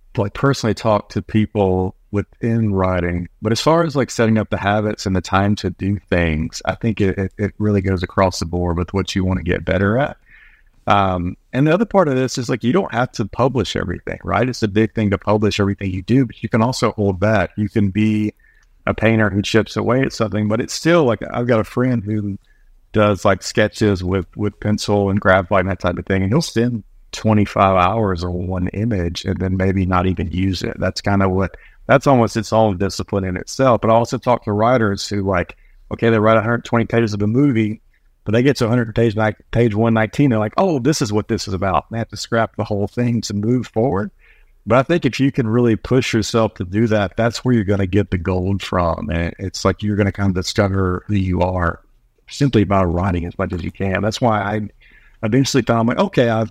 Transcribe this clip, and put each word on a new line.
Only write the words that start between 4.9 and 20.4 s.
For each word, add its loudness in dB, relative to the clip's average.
and 0
the 0
time 0
to -4
do -2
things, -2
I -2
think -4
it, 0
it, -4
it -4
really 0
goes -2
across -2
the -4
board -2
with -6
what -2
you 0
wanna -2
get -2
better 0
at. -4
Um, 0
and 2
the 2
other 2
part 2
of 0
this -2
is, -6
like, -4
you 2
don't 0
have -2
to -4
publish -2
everything, -6
right? 0
It's -6
a 0
big 2
thing 0
to 0
publish 0
everything -2
you -6
do, 2
but -14
you -6
can 2
also 0
hold 0
back. 2
You -2
can 2
be 0
a 0
painter 2
who 0
chips 0
away 0
at -2
something, -2